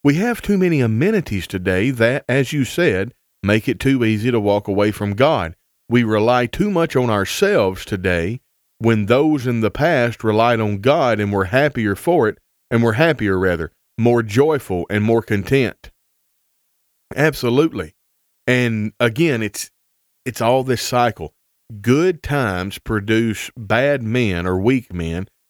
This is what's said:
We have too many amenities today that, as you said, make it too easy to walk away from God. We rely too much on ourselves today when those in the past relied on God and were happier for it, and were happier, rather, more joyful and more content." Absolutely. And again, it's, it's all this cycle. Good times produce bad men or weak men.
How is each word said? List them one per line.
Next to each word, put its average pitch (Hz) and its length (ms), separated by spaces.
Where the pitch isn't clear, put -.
We 143 120
have 226 280
too 202 160
many 170 220
amenities 117 640
today 95 420
that, 123 400
as 135 240
you 143 100
said, 117 520
make 104 260
it 127 120
too 135 260
easy 110 240
to 120 100
walk 101 280
away 104 240
from 101 240
God. 117 400
We 120 140
rely 113 420
too 202 240
much 165 260
on 123 140
ourselves 104 760
today 92 580
when 110 300
those 139 400
in 117 140
the 104 100
past 131 520
relied 113 360
on 104 220
God 127 380
and 101 140
were 98 120
happier 123 500
for 156 340
it, - 80
and 117 140
were 113 100
happier, 113 460
rather, 87 320
more 117 240
joyful 113 720
and 104 120
more 113 200
content." 107 680
Absolutely. 127 800
And 117 540
again, 120 420
it's, - 300
it's 120 180
all 123 220
this 123 200
cycle. 120 500
Good 151 400
times 101 560
produce 110 800
bad 123 460
men 107 420
or 92 140
weak 127 340
men. 85 340